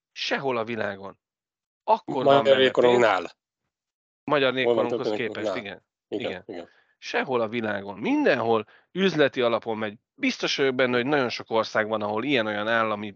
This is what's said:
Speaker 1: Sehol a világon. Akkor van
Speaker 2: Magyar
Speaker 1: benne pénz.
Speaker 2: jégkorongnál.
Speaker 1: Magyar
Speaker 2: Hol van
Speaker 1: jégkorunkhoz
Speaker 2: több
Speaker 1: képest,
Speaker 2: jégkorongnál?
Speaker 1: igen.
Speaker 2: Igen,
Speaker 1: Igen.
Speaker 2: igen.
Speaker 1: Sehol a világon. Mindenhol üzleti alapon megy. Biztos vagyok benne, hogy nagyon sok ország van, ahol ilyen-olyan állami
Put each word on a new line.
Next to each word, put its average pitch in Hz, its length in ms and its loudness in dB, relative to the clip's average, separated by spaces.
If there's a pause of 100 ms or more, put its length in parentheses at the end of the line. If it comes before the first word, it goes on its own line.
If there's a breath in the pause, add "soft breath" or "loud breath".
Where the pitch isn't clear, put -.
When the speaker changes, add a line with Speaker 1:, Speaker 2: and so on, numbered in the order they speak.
(120)
Speaker 1:
Sehol 143 460 -4
a 113 60 -2
világon. 101 560 -8 (640)
Akkor - 320 0
van 127 80 -2
Speaker 2:
Magyar 139 200 6
Speaker 1:
benne 135 120 6
pénz. 131 100 4
Speaker 2:
jégkorongnál. 120 640 4 (920)
Speaker 1:
Magyar 135 300 2
Speaker 2:
Hol 131 100 0
van 120 120 2
Speaker 1:
jégkorunkhoz 120 320 -2
Speaker 2:
több 107 100 -2
Speaker 1:
képest, 110 180 -4
Speaker 2:
jégkorongnál? 104 220 -4
Speaker 1:
igen. 101 260 -12 (240)
Speaker 2:
Igen, 120 240 -6
Speaker 1:
Igen. 90 140 -12
Speaker 2:
igen. 87 240 -12 (280 soft breath)
Speaker 1:
Sehol 143 440 -2
a 110 60 -2
világon. 104 520 -6
Mindenhol 151 640 2 (260 soft breath)
üzleti 156 500 2
alapon 117 360 0
megy. 107 200 -6 (180)
Biztos 135 400 -4
vagyok 135 200 0
benne, 123 200 2
hogy 120 100 0
nagyon 139 240 2
sok - 200 -10
ország 110 380 0
van, 107 140 -2
ahol 107 220 -4
ilyen-olyan 107 440 0
állami 107 480 -2